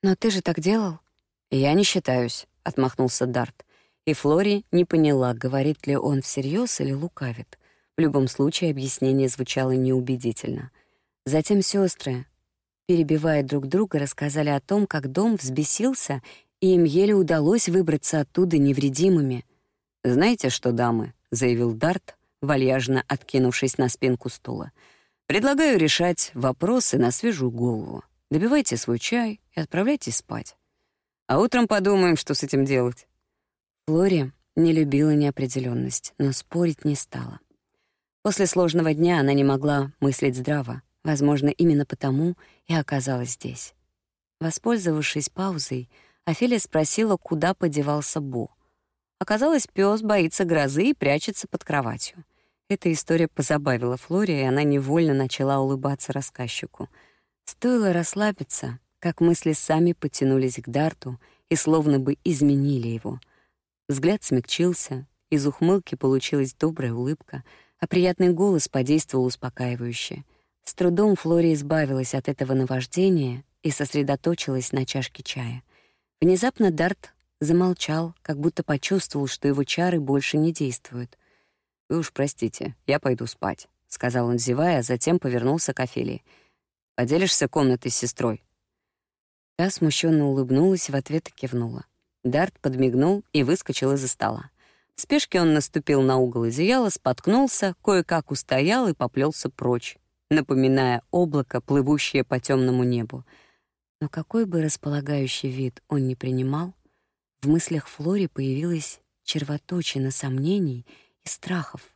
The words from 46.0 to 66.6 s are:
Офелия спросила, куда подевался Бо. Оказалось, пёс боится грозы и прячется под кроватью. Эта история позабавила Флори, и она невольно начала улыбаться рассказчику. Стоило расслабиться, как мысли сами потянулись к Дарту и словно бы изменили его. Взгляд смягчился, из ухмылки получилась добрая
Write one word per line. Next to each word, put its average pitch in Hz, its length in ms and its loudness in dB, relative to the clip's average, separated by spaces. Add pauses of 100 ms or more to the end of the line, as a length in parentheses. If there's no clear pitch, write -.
Офелия 233 340 0
спросила, 190 580 0
куда 165 360 -2
подевался 147 640 -2
Бо. 127 300 -6 (720)
Оказалось, 254 460 2
пёс 202 340 2
боится 202 440 0
грозы 156 400 2
и 285 80 2
прячется 151 540 -2
под - 160 -8
кроватью. 127 600 -6 (460)
Эта 190 220 0
история 160 360 0
позабавила 131 680 -2
Флори, 185 360 -2
и 139 100 0
она 135 200 2
невольно 143 500 2
начала 135 460 0
улыбаться 135 520 -2
рассказчику. - 800 -8 (560)
Стоило 233 480 0
расслабиться, 170 840 -2 (180)
как - 240 -2
мысли 170 320 4
сами 160 400 2
потянулись 135 600 0
к 123 120 -12
Дарту 131 520 -4 (300)
и 170 60 2
словно 151 440 4
бы 135 240 -2
изменили 139 640 2
его. 117 320 -8 (680)
Взгляд 156 360 0
смягчился, 139 800 -2 (240)
из 143 160 0
ухмылки 170 480 0
получилась 135 600 0
добрая 151 380 -4